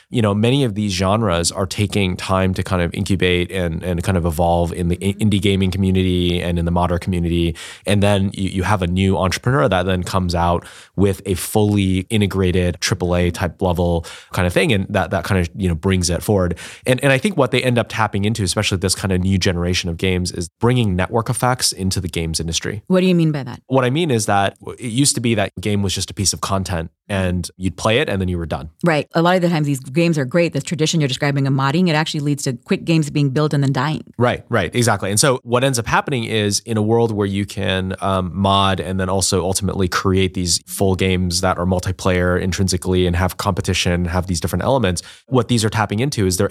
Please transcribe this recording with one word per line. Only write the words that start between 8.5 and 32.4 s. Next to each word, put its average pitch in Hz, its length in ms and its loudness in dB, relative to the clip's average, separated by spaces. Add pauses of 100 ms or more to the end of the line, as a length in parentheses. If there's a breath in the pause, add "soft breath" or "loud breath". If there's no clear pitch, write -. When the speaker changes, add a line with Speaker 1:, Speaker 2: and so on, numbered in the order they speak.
Speaker 1:
have 95 180 0
a 92 60 0
new 95 280 2
entrepreneur 120 540 0
that 92 140 2
then 92 200 0
comes 90 300 -2
out 87 320 0 (300 loud breath)
with 95 320 2
a 98 80 0
fully 101 640 2 (100)
integrated 92 720 2
triple 90 360 -2
A 87 140 2
type 85 320 -4
level 87 460 0 (240 loud breath)
kind 92 160 0
of 87 60 -2
thing. 175 180 2
And 98 180 0
that, 92 220 0
that 87 120 -2
kind 95 160 0
of, 85 160 0
you 98 120 -2
know, 85 80 0
brings 90 340 0
it 82 140 -4
forward. 90 340 2 (280 loud breath)
And, 127 180 0
and 139 80 4
I 131 60 4
think 190 180 0
what 131 160 2
they 123 100 2
end 123 160 0
up 110 120 0
tapping 104 340 -2
into, 110 180 0
especially 101 360 0
this 90 180 0
kind 95 160 -4
of 92 80 2
new 95 180 2
generation 90 520 -2
of 82 80 -6
games, 90 340 -2
is 87 160 -6 (140)
bringing 117 340 2
network 113 340 -2
effects 127 440 0
into 95 260 -2
the 87 80 -2
games 82 320 -4
industry. 82 480 -6
Speaker 2:
What 185 140 4
do 185 40 4
you 185 100 4
mean 160 180 4
by 143 100 -6
that? - 240 -12
Speaker 1:
What 131 160 2
I 123 60 2
mean 156 220 0
is 113 160 0
that 101 320 2
w-, - 200 -12
it 120 80 -8
used 127 280 2
to 123 60 -4
be 117 140 2
that 98 240 -2
game 101 220 0
was 95 120 -2
just - 160 -6
a - 40 -14
piece - 180 -2
of 82 80 -4
content 90 500 -4 (200)
and 92 480 -2
you'd 92 180 -4
play 113 240 0
it 156 80 -2
and 98 140 -2
then 90 80 -2
you 90 80 -2
were 85 80 -6
done. 80 240 -8 (160)
Speaker 2:
Right. 156 280 0
A 165 80 2
lot 175 140 4
of 185 60 2
the 170 80 2
times 156 180 0
these 139 140 -2
games 165 360 0
are 143 60 0
great. 165 300 0
This 139 100 -2
tradition 156 380 0
you're 143 80 2
describing 139 380 0
of 135 60 0
modding, 143 360 2
it 151 60 2
actually 156 260 -2
leads 143 220 -2